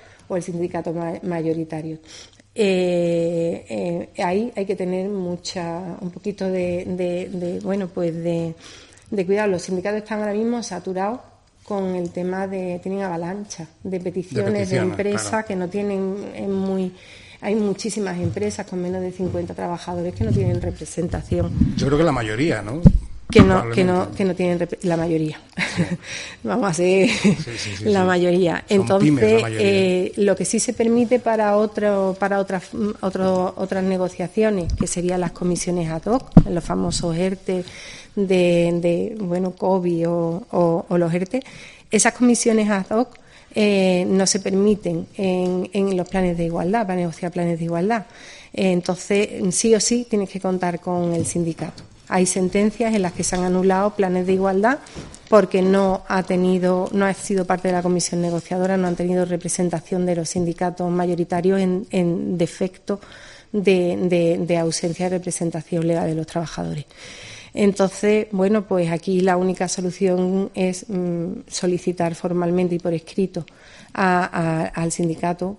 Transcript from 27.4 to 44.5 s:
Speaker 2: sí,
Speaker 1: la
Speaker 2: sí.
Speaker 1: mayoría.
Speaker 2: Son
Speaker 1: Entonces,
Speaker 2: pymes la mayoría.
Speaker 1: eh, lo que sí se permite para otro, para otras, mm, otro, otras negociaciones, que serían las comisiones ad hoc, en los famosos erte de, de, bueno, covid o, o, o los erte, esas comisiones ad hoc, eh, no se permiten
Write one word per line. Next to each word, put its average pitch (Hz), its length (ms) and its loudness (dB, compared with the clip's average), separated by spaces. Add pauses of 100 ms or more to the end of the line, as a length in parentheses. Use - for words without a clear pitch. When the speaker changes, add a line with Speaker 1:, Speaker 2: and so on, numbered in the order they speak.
Speaker 2:
sí, 214 80 -8
Speaker 1:
la 196 160 4
Speaker 2:
sí. 185 40 4
Speaker 1:
mayoría. 180 600 2
Speaker 2:
Son 202 120 4
Speaker 1:
Entonces, 196 280 4
Speaker 2:
pymes 214 240 6
la 226 80 6
mayoría. 220 280 0
Speaker 1:
eh, 185 480 2
lo 202 200 4
que 185 80 -4
sí 214 160 0
se 247 140 -2
permite 233 440 4
para 214 380 2
otro, 208 640 2
para 196 180 0
otras, 190 340 -2
mm, 214 180 -2 (100)
otro, 185 560 0
otras 190 260 -2
negociaciones, 185 920 0
que - 120 0
serían 180 340 -2
las 170 120 -2
comisiones 175 580 -2
ad 160 140 -6
hoc, 240 260 0 (160)
en 190 80 -2
los 170 80 -2
famosos 175 540 -2
erte 185 480 -2 (500)
de, 175 640 4
de, 180 380 0
bueno, 180 340 -2
covid 180 560 0
o, 170 440 -2
o, 175 360 2
o 180 100 2
los 170 140 2
erte, 185 300 -2 (480)
esas - 220 4
comisiones 220 580 4
ad 190 200 0
hoc, 226 280 0 (340)
eh, 190 540 4
no 190 220 4
se 208 100 0
permiten 190 800 0